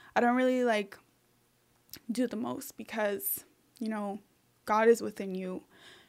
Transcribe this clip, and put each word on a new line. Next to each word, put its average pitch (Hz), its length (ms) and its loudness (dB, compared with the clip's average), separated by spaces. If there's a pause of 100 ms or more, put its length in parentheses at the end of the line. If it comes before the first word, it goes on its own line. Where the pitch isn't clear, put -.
(160)
I - 40 2
don't 240 160 4
really, 254 280 2
like, 214 340 0 (1120)
do 233 160 0
the 226 80 -6
most 240 420 -8
because, 208 680 -4 (360)
you 220 100 -6
know, 208 300 -6 (460)
God 220 220 4
is 233 140 8
within 202 320 -8
you. 185 300 -8 (460)